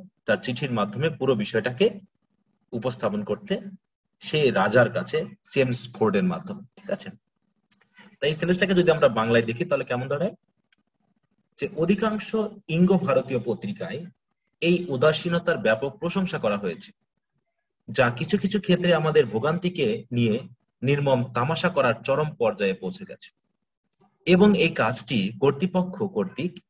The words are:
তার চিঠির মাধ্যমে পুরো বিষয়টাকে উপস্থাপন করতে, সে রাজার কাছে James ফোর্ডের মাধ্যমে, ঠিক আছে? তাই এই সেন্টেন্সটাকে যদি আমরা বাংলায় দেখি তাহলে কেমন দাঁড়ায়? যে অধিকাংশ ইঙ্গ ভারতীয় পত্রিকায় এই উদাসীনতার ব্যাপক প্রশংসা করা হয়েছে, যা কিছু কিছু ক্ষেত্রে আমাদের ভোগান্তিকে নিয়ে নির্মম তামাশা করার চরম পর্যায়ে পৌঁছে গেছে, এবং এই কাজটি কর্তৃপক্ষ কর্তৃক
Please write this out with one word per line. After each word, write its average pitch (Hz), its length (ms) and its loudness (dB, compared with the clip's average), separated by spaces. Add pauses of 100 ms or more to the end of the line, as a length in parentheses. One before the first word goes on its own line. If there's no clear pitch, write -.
(260)
তার 104 120 2
চিঠির 127 340 -6
মাধ্যমে 110 380 -2
পুরো 135 260 0
বিষয়টাকে 110 500 -2 (840)
উপস্থাপন 110 520 -4
করতে, 104 300 -4 (640)
সে - 200 -4 (120)
রাজার 104 380 4
কাছে 90 280 -4 (360)
James 127 260 0 (140)
ফোর্ডের 101 300 2
মাধ্যমে, - 400 -4 (120)
ঠিক - 140 -16
আছে? - 200 -6 (1080)
তাই 143 100 0
এই 156 60 0
সেন্টেন্সটাকে 185 440 0
যদি 175 120 6
আমরা 147 180 6
বাংলায় 117 400 2
দেখি 117 160 -4
তাহলে 135 200 -2
কেমন 127 220 -4
দাঁড়ায়? 151 280 -2 (1200)
যে - 60 -4 (120)
অধিকাংশ 208 580 0 (320)
ইঙ্গ 180 300 4
ভারতীয় 131 480 0
পত্রিকায় 101 540 -6 (600)
এই 175 140 4 (140)
উদাসীনতার 160 680 0
ব্যাপক 110 340 0 (100)
প্রশংসা 175 380 -4
করা 104 180 0
হয়েছে, 92 320 -8 (1000)
যা 123 200 2
কিছু 151 280 -2
কিছু 196 220 -2
ক্ষেত্রে 180 340 2
আমাদের 156 320 4
ভোগান্তিকে 139 840 -2
নিয়ে 117 240 2 (460)
নির্মম 139 380 2 (160)
তামাশা 160 340 0
করার 131 260 2 (100)
চরম 151 300 0
পর্যায়ে 104 380 0
পৌঁছে 95 320 -8
গেছে, - 240 -18 (960)
এবং 185 320 8
এই 165 140 2 (100)
কাজটি 110 380 -2 (220)
কর্তৃপক্ষ 180 600 0
কর্তৃক 110 500 -4 (160)